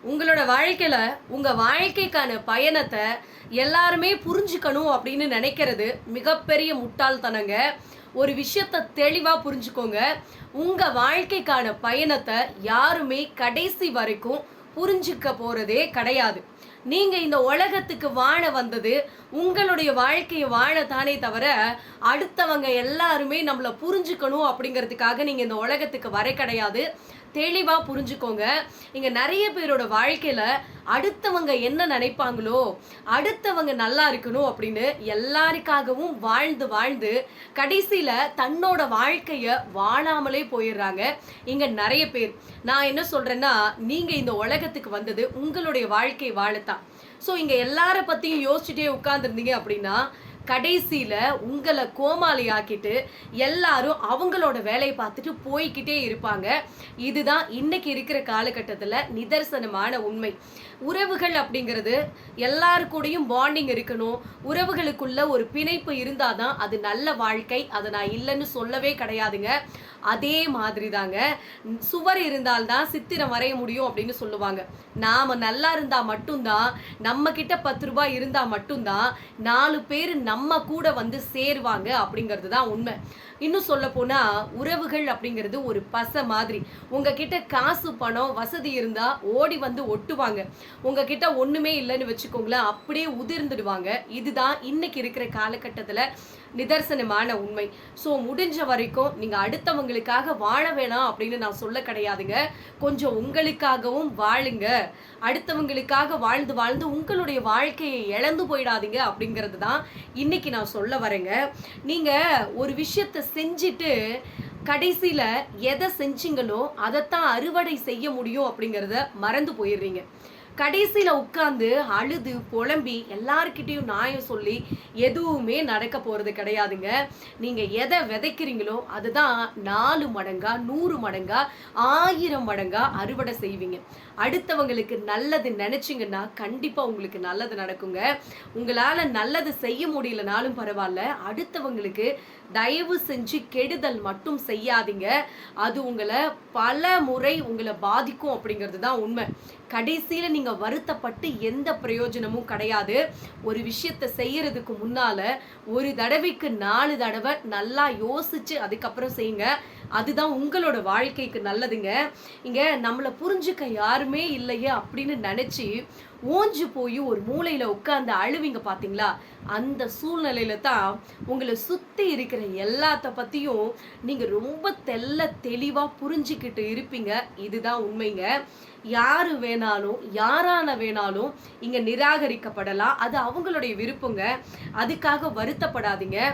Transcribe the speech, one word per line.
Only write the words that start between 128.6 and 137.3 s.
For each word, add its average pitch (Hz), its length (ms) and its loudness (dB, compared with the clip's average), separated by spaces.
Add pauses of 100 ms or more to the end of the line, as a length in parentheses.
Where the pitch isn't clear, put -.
அதுதான் 233 420 2 (300)
நாலு 277 380 4 (100)
மடங்கா, 190 360 -2 (160)
நூறு 320 360 0
மடங்கா, 190 360 0 (580)
ஆயிரம் 320 500 2
மடங்கா 196 340 0 (200)
அறுவடை 240 320 -4 (100)
செய்வீங்க. 185 340 -6 (460)
அடுத்தவங்களுக்கு 269 720 0 (120)
நல்லது 254 420 0 (100)
நினைச்சீங்கன்னா 220 600 -4 (200)
கண்டிப்பா 262 480 -4
உங்களுக்கு 196 380 -8
நல்லது 220 340 -4